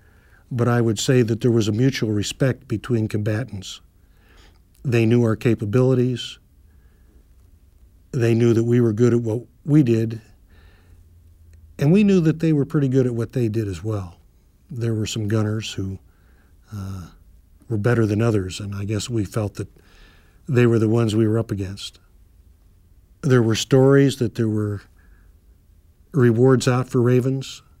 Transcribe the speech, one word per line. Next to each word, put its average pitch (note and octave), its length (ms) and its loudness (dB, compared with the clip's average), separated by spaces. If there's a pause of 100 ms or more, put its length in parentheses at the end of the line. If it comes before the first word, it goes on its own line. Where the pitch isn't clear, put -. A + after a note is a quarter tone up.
(520)
but A#2+ 160 -2
I A#2+ 120 0
would A2+ 200 0
say B2+ 240 2
that A2+ 180 -2
there B2+ 80 2
was A2+ 180 2
a A2 40 -2
mutual A#2+ 400 0
respect G#2+ 560 -4
between A2 400 -4
combatants. G#2+ 720 -6 (1040)
They A#2 220 2
knew A#2+ 160 4
our A2 120 0
capabilities. B2 1040 -2 (1700)
They A#2 240 2
knew A#2 180 4
that A#2 120 2
we A#2+ 140 2
were A#2 140 2
good A#2 220 2
at A#2+ 60 0
what A#2 260 -6 (180)
we D3+ 160 4
did, A2+ 400 0 (1600)
and C#3+ 120 2
we G#3 120 6
knew G3 180 4
that D#3+ 200 0
they D#3+ 120 2
were C#3+ 100 2
pretty C#3 260 -2
good B2+ 180 2
at A#2+ 80 -4
what A2+ 180 -6
they A#2+ 160 0
did G#2+ 180 -4
as F2 160 -8
well. G2 340 -8 (520)
There A#2 240 -4
were G#2+ 140 -4
some A2 200 -6
gunners G#2+ 460 -2
who, F#2+ 240 -8 (760)
uh, F#2+ 360 -12 (600)
were A2+ 80 -2
better A#2 280 2
than G#2 160 0
others, G2+ 380 -2
and G2+ 160 -10
I G2+ 100 -8
guess G#2 240 -6
we A2 160 -4
felt G#2 300 -6
that - 120 -10 (800)
they B2 200 4
were A#2 100 2
the G#2+ 120 2
ones A2+ 260 0
we A2 120 2
were A2 120 0
up A2+ 100 -6
against. G2 500 -10 (1200)
There B2+ 200 4
were A2 140 2
stories C3+ 600 4
that A2+ 180 -4
there A2+ 140 -2
were G#2 320 -4 (1300)
rewards B2 560 4
out B2+ 220 -2
for B2+ 120 0
Ravens. B2+ 600 -2 (200)